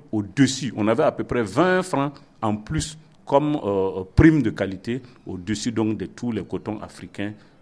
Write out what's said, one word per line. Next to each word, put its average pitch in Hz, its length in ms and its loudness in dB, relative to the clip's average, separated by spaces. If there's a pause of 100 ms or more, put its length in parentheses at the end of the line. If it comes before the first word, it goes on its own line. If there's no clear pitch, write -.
(120)
au-dessus. 110 640 2
On 104 120 0
avait 117 140 4
à 135 100 4
peu 113 120 -6
près 120 180 0
vingt 175 400 2
francs 143 300 -2 (300)
en 107 140 0
plus 147 420 -6 (260)
comme, 147 400 2
euh, 95 400 -2 (100)
prime 156 280 8
de 107 80 0
qualité 98 500 -6 (260)
au-dessus 104 460 -4
donc 110 240 0
de 90 80 -8
tous 120 260 -8
les 101 140 -4
cotons 104 360 -8
africains 101 520 -10 (300)